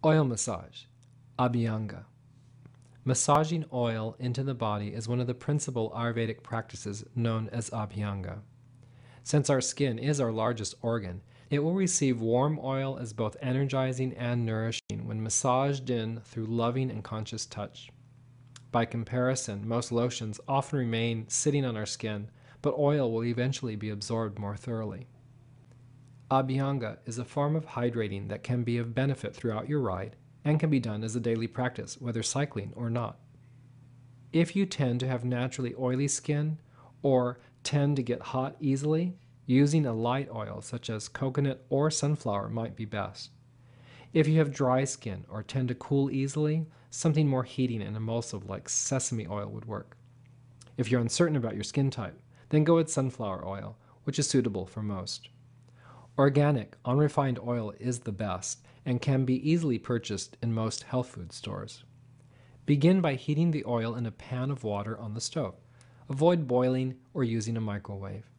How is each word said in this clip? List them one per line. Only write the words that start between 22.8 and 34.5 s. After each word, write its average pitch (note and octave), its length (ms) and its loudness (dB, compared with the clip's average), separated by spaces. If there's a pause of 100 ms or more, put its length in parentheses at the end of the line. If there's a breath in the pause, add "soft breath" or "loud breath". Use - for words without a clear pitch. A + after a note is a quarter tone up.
will A2+ 140 0
eventually A#2+ 500 -2
be G#2+ 140 -4
absorbed G#2 500 -4
more G2+ 160 -6
thoroughly. A2 520 -6 (1200)
Abhyanga C3+ 760 0
is A2+ 140 -8
a A#2+ 60 -6
form D3 300 0
of D#3 120 -2
hydrating A2 640 -2
that G#2 140 -6
can B2 220 0
be A#2 140 0
of A#2 160 -4
benefit C3 420 -2
throughout A2 320 -4
your D3 120 0
ride G2 360 -4 (280)
and D3+ 140 4
can D#3 120 2
be C#3 100 4
done A2 240 -4
as A2 100 -4
a B2 60 0
daily A2+ 260 0
practice, - 540 -4
whether A#2 220 -4
cycling A2 520 -4
or A#2+ 140 -4
not. A2+ 320 -4 (1120 loud breath)
If E3+ 240 4